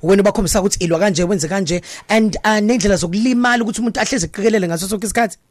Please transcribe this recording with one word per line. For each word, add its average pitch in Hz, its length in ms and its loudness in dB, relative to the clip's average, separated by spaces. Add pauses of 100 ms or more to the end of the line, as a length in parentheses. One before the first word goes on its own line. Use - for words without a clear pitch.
wena 196 200 4
ubakhombisa 196 380 2
ukuthi 190 240 0
ilwa 165 140 2
kanje, 180 260 0
wenze 170 240 -2
kanje, 180 340 -2 (260)
and, 214 360 2
uh, 214 140 2
nendlela 208 380 2
zokulimala 240 680 0
ukuthi 220 180 -4
umuntu 233 200 -2
ahlezi 175 260 -2
eqikelele 208 420 0
ngaso 170 200 -4
sonke 208 180 -4
isikhathi? 214 320 -2 (120)